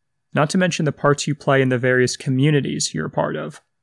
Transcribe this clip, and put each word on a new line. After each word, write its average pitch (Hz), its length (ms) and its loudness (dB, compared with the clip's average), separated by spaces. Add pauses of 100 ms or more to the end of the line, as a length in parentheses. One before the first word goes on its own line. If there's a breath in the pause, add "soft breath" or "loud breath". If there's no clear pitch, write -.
(320)
not 147 180 0
to 190 80 0
mention 180 260 0
the 147 80 0
parts - 340 0
you 147 80 -2
play 135 260 2
in 131 80 2
the 127 100 0
various 127 380 2
communities 147 760 0
you're 156 120 -4
a 151 40 -8
part 156 260 -2
of. 151 240 -10 (220)